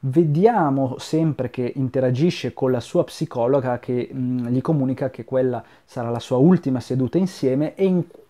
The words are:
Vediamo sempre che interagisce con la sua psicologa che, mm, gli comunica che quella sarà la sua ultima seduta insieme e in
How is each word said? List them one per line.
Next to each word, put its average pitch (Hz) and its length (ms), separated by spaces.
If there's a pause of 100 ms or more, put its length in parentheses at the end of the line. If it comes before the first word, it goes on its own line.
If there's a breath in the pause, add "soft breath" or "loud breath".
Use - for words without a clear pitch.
Vediamo 147 960
sempre 156 520
che 123 260
interagisce 127 800
con 131 160
la 123 100
sua - 240
psicologa 127 720
che, 123 320
mm, 127 380
gli 127 120
comunica 135 500
che - 140
quella 127 380 (220 soft breath)
sarà 117 240
la 120 100
sua 127 180
ultima 139 440
seduta 131 380
insieme 147 560
e 196 100
in 180 200 (240)